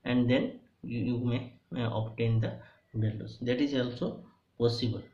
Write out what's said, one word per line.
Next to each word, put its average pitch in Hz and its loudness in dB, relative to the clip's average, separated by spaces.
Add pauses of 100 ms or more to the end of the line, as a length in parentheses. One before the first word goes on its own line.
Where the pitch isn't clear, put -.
and 123 2
then - 2 (220)
you, 120 -4
you 123 0
may, 120 -2 (200)
may 120 -2
obtain 113 2
the 170 0 (420)
bellows. 107 -2
That 123 0
is 139 2
also 123 -2 (320)
possible. 117 2 (120)